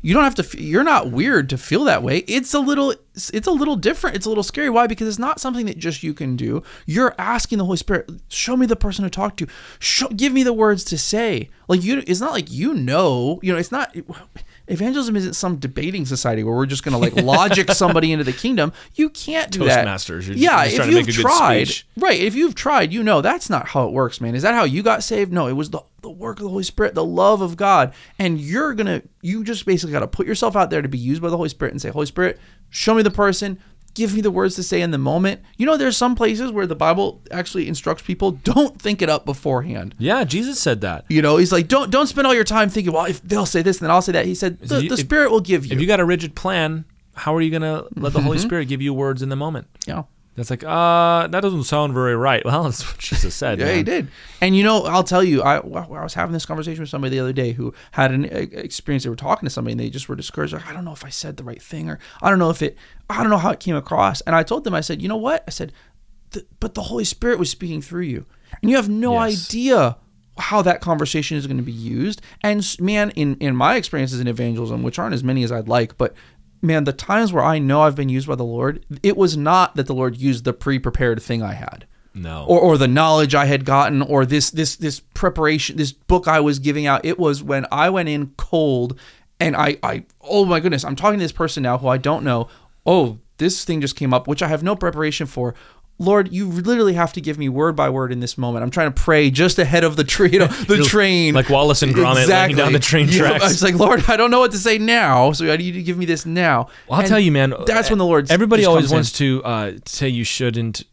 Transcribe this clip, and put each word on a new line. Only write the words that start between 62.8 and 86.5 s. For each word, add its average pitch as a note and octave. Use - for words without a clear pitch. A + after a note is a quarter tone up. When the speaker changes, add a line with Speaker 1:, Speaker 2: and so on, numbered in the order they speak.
Speaker 1:
I G#3
don't A3
know G#3
how E3+
it G#3+
came E3
across." C#3
And E3
I E3
told A#3
them, A3
I D#3
said, D3
"You F3+
know A3
what?" C#4+
I -
said, -
"Th-, -
but A3
the G3+
Holy A3+
Spirit A#3+
was F3
speaking D#3+
through F3
you. B2
And G#3+
you C4+
have G#3+
no A3+
Speaker 2:
Yes. G3
Speaker 1:
idea A3
how G#3
that F3
conversation D#3
is C#3
gonna C3+
be B2
used." A#2
And G#3
s-, -
man, G#3
in, C#3+
in C#3
my D3
experiences C3+
in B2
evangelism, A#2
which B2
aren't G#3+
as B2
many B2+
as A#2
I'd A2+
like, A#2
but -
man, D#3+
the C#3
times G3+
where D3+
I D#3
know C#3+
I've D3
been C#3
used C3
by C3+
the B2
Lord, B2
it G3+
was F3+
not E3
that C#3
the C#3
Lord B2+
used B2+
the B2+
pre-prepared B2
thing A2+
I G#2
had. -
Speaker 2:
No. D#3+
Speaker 1:
Or, F3
or D#3
the C3
knowledge D3+
I C#3+
had C#3
gotten, C#3
or C#3
this, C#3
this, D#3+
this D3
preparation, D#3
this D3
book F3+
I D#3
was D3